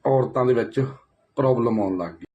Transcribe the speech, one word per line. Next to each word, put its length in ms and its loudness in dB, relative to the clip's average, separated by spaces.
ਔਰਤਾਂ 400 2
ਦੇ 80 4
ਵਿੱਚ 260 0
ਪ੍ਰੋਬਲਮ 460 2
ਆਉਣ 160 -2
ਲੱਗ 140 -6
ਗਈ। 240 -20